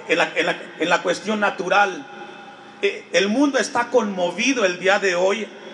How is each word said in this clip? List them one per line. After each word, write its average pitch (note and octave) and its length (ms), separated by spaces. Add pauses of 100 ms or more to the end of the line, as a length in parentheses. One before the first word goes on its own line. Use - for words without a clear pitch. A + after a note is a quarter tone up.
en D#3+ 100
la, D#3+ 160
en E3+ 120
la, E3+ 160 (160)
en E3 100
la E3+ 140
cuestión G3+ 380
natural. F#3 640 (760)
Eh, - 320
el F#3+ 160
mundo C4 300
está A#3+ 320
conmovido G#3 760
el F3+ 160
día F#3+ 180
de F#3+ 160
hoy, G3 320 (280)